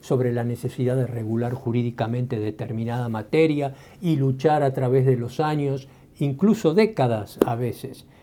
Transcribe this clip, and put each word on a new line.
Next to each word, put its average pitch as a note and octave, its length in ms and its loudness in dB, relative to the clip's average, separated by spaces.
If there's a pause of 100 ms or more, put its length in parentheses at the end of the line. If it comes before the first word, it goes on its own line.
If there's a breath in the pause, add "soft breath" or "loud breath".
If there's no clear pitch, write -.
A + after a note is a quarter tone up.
sobre B2+ 320 0
la A#2+ 120 -2
necesidad B2 520 -2
de B2+ 100 0
regular A#2 460 -4
jurídicamente A#2+ 840 -2
determinada A#2 720 -4
materia C#3+ 640 2 (260 loud breath)
y E3 160 2
luchar C#3 460 2
a C#3 100 2
través C3 320 2
de C3 120 4
los A#2 240 -4
años, C#3+ 480 -2 (300 loud breath)
incluso D#3+ 560 2
décadas C3+ 720 0
a A#2+ 120 0
veces, A#2 500 -6 (160 soft breath)